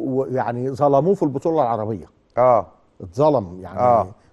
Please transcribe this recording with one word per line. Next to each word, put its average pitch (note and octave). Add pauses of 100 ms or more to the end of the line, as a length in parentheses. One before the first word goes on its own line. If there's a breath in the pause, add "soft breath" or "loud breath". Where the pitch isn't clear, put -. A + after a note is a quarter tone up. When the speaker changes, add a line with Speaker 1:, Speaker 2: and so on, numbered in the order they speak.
Speaker 1:
ويعني B2+
ظلموه C#3+
في F#3
البطوله D#3
العربيه. G#2+ (320)
Speaker 2:
اه. A#2 (340)
Speaker 1:
اتظلم G2
يعني. F#2
Speaker 2:
آه. A#2 (260 soft breath)